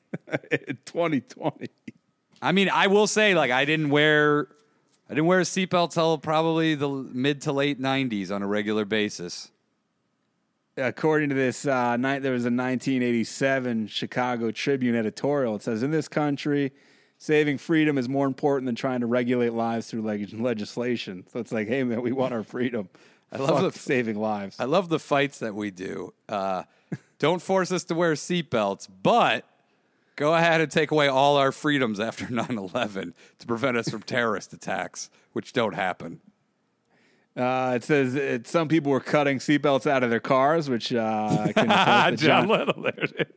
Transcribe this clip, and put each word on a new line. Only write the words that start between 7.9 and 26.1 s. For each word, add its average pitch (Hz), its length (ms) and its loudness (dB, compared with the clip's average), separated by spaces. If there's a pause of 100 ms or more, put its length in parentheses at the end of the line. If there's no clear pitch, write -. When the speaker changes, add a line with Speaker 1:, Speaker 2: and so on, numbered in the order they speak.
Speaker 2:
on 101 100 -4
a 101 60 -4
regular 104 380 0
basis. 104 680 -4 (1300)
Speaker 1:
According 151 520 0
to 139 60 -2
this, 135 320 0
uh, 120 300 2
ni-, 135 220 -2
there 135 120 -2
was 123 140 -2
a 123 40 0
nineteen 127 540 -2
eighty-seven 120 840 -2
Chicago 117 640 -4
Tribune 127 440 0
editorial. 117 600 -2
It 101 60 -8
says, 117 220 -4
"In 143 80 -2
this 156 160 -2
country, 143 640 -2 (460)
saving 151 400 2
freedom 151 400 2
is 123 100 0
more 139 200 0
important 139 400 0
than 120 80 -2
trying 127 260 -2
to 120 60 -2
regulate 120 460 2
lives 113 380 -2
through 113 120 -6
leg-, 104 360 -4
legislation." 113 880 -4
So - 140 -8
it's 107 100 -10
like, 110 160 -2
"Hey, 131 160 0
man, 120 180 -2
we 123 120 -2
want 131 200 -2
our 110 100 -4
freedom. 120 440 -4 (460)
Speaker 2:
I - 40 -8
love 135 120 -2
Speaker 1:
Fuck 147 120 4
Speaker 2:
the 185 60 2
f-, 151 80 -6
Speaker 1:
saving 120 420 -2
lives." 104 420 -4
Speaker 2:
I 123 60 -2
love 170 240 0
the 156 100 0
fights 143 400 0
that 110 160 -6
we 104 160 -4
do. 92 420 -8 (160)